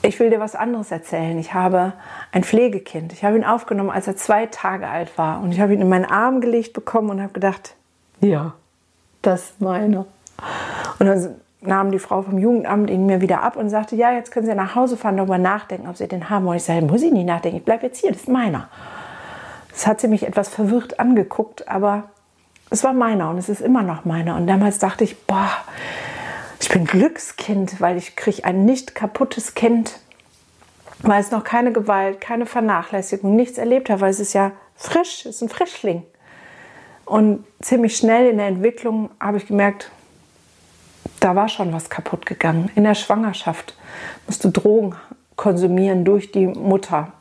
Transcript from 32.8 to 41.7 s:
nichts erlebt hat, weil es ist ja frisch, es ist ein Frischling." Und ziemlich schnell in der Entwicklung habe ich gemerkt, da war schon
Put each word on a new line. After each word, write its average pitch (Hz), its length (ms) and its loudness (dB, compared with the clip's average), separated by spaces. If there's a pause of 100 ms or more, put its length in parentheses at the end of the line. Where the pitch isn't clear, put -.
nichts 247 220 2
erlebt 247 320 0
hat, 196 120 2
weil 190 80 4
es 196 100 0
ist 208 140 -6
ja 196 180 2 (240)
frisch, - 500 -2
es 233 120 -14
ist - 40 -8
ein 233 80 -4
Frischling." 196 540 -4 (1040)
Und 214 400 2 (160)
ziemlich 233 340 2
schnell 240 340 6
in 220 80 2
der 202 100 0
Entwicklung 220 720 -2
habe 208 180 -2
ich 196 100 -6
gemerkt, 202 440 0 (1300)
da 185 140 4
war 208 120 2
schon 185 240 -4